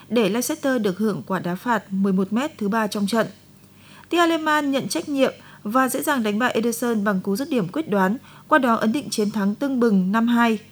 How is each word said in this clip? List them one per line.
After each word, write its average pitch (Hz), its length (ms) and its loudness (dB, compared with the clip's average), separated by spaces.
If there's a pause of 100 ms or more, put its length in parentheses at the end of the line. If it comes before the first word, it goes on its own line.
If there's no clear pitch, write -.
để 220 200 2
Leicester 247 540 -2
được 190 160 -2
hưởng 208 280 -2
quả 190 120 -4
đá 175 160 -4
phạt 220 380 -4
mười 196 200 0
một 190 200 0
mét 277 260 -4
thứ 202 100 -2
ba 220 180 0
trong 202 200 -4
trận. 220 200 0 (840)
Tia 339 180 4
Lehmann 311 440 0
nhận 269 180 -2
trách 320 200 -6
nhiệm 269 240 2 (300)
và 254 260 2
dễ 285 140 -4
dàng 285 200 0
đánh 208 160 0
bại 247 140 0
Ederson 226 520 0
bằng 196 160 2
cú 196 160 -2
dứt 277 140 -6
điểm 220 180 0
quyết 320 200 -4
đoán, 196 280 2 (320)
qua 302 100 4
đó 240 160 4
ấn 220 180 0
định 277 180 -4
chiến 208 200 -2
thắng 208 240 0
tưng 269 260 -2
bừng 196 320 4
năm 233 160 2
hai. 233 300 2 (140)